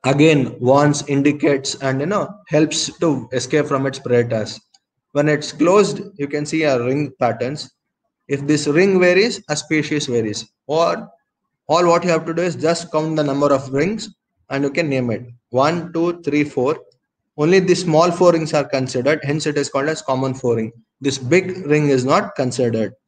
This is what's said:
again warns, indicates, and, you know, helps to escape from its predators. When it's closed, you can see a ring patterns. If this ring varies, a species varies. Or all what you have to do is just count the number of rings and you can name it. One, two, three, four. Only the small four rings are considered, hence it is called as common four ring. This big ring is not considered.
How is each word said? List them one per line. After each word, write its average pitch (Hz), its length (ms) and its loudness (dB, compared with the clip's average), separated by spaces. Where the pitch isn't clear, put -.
again 143 560 4
warns, 143 480 4
indicates, 143 680 0
and, 135 240 -4
you 147 60 -2
know, 185 280 -4
helps - 520 0
to 135 320 -2
escape 143 360 -2
from 135 180 -2
its 135 140 -4
predators. 120 600 -2
When 147 160 2
it's 147 220 -2
closed, 175 500 2
you 143 100 -6
can 147 180 -6
see 160 180 -2
a 131 180 0
ring 135 380 -2
patterns. 120 520 -4
If 139 180 -4
this 147 220 0
ring 185 320 4
varies, 180 500 2
a 151 60 -2
species 151 520 -4
varies. 113 380 -2
Or 165 420 -2
all 170 180 4
what 170 160 4
you 185 60 -2
have 160 160 0
to 165 80 -6
do 170 80 -2
is 175 140 -2
just 160 360 -2
count 156 240 -2
the 151 80 0
number 143 300 2
of 131 200 -2
rings 180 360 -2
and 139 140 -2
you 143 60 0
can 156 200 -2
name 127 220 -2
it. 107 140 -6
One, 156 440 0
two, 170 280 -2
three, 147 220 0
four. 143 340 -2
Only 170 220 4
the 180 160 2
small 160 360 2
four 175 220 4
rings 160 200 -2
are 143 100 2
considered, 135 600 -2
hence 147 220 -4
it 147 120 -2
is 139 120 -2
called 139 200 -2
as 156 120 -6
common 131 320 -2
four 120 220 -2
ring. 110 160 -4
This 135 160 -2
big 175 500 -2
ring 147 220 2
is 127 160 2
not 185 300 0
considered. 117 580 -2